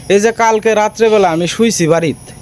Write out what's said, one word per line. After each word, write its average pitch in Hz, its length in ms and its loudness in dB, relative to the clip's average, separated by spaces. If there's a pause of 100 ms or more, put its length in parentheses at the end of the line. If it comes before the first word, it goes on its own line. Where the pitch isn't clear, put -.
এই 196 120 2
যে 226 120 0
কালকে 226 420 0
রাত্রেবেলা 214 560 0
আমি 165 180 -2
শুইছি 220 380 -2
বাড়িত, 160 340 0 (220)